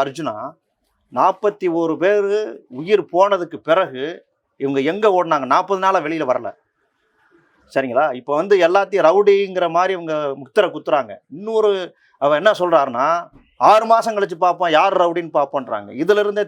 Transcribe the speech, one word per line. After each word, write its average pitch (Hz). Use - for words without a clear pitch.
அர்ஜுனா, 139
நாற்பத்தி 190
ஓரு 160
பேரு 202
உயிர் 175
போனதுக்கு 175
பிறகு 156
இவங்க 139
எங்க 214
ஓடுனாங்க? 165
நாற்பது 185
நாளா 190
வெளியில 160
வரல. 120
சரிங்களா? 131
இப்ப 127
வந்து 196
எல்லாத்தையும் 190
ரவுடிங்கிற 196
மாதிரி 185
இவங்க 160
முத்திரை 180
குத்துறாங்க. 143
இன்னொரு, 214
அவன் 147
என்ன 214
சொல்றாருன்னா, 143
"ஆறு 170
மாசம் 226
கழிச்சு 180
பார்ப்போம், 170
யார் 185
ரவுடின்னு 170
பார்ப்போன்றாங்க." 117
இதுல 208
இருந்தே 208